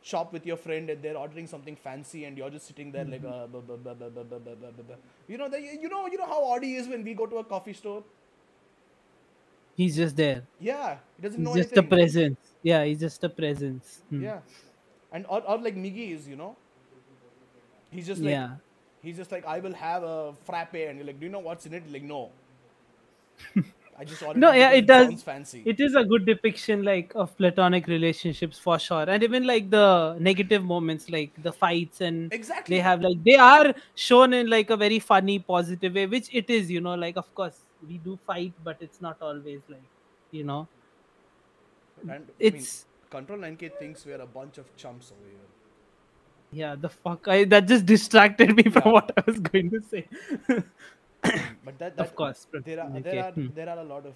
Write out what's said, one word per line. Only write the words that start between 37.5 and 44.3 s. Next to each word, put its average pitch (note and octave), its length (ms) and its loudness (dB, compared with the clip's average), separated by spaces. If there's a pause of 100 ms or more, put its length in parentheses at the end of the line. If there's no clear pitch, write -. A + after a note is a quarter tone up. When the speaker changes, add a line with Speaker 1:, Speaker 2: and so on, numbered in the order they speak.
Speaker 2:
we E3 160 -16
do F3+ 180 -12 (100)
fight, F3+ 360 -8
but D#3+ 180 -12
it's D#3+ 200 -20
not E3 200 -12
always, D3 480 -14
like, C3 220 -20 (400)
you D3+ 140 -12
know. C#3+ 240 -10 (1400)
Speaker 1:
And, C#3+ 220 -18 (140)
I G#3+ 40 6
mean, D3 200 -4
Speaker 2:
It's - 180 -16 (240)
Speaker 1:
Control D3 280 -16
Nine D#3+ 180 -14
K D#3+ 120 -16
thinks D3 380 -16
we C#3+ 60 -16
are C3+ 80 -14
a B2 60 -16
bunch C3 320 -20